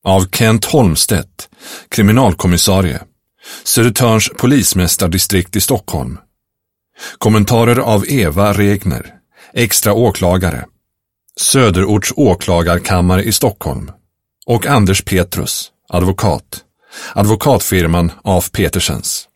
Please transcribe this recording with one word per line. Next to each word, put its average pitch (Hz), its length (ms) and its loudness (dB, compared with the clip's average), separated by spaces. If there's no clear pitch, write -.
Av 95 240 2
Kent 110 380 0
Holmstedt, - 840 0
kriminalkommissarie, 95 1120 2
Södertörns 117 760 2
polismästardistrikt 95 1160 0
i 98 60 0
Stockholm. 69 560 -4
Kommentarer 117 600 2
av 107 300 0
Eva 101 460 0
Regner, 101 600 -2
extra 110 400 0
åklagare, 92 720 0
Söderorts 104 760 0
åklagarkammare 90 1080 2
i 117 80 -2
Stockholm, 82 600 -4
och 117 200 0
Anders 104 360 2
Petrus, - 720 -4
advokat, 90 760 -2
advokatfirman 95 1000 0
Af 92 280 0
Petersens. - 840 -4